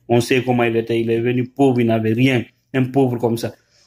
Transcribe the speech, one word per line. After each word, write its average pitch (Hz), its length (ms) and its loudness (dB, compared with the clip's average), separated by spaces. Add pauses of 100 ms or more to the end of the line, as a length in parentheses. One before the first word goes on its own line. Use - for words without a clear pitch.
on 120 120 4
sait 123 240 0
comment 123 200 0
il 113 120 0
était, 117 240 -2
il 113 100 -2
est 113 100 0
venu 123 280 -2
pauvre, 131 320 2
il 120 60 2
n'avait 110 260 0
rien, 123 320 0 (300)
un 131 100 0
pauvre 127 320 0
comme 113 220 -2
ça. 113 160 -8 (320)